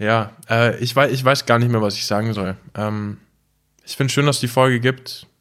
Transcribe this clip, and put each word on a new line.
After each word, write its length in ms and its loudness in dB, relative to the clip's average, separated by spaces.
ja, 320 0
äh, 280 2
ich 180 -4
wei-, 140 4
ich 140 -2
weiß 220 2
gar 120 4
nicht 120 2
mehr, 120 2
was 120 -2
ich 120 -8
sagen 280 -2
soll. 220 -4
Ähm, 440 -6
ich 120 -14
find's 180 -2
schön, 120 2
dass 140 0
die 80 -2
Folge 320 2
gibt. 460 -4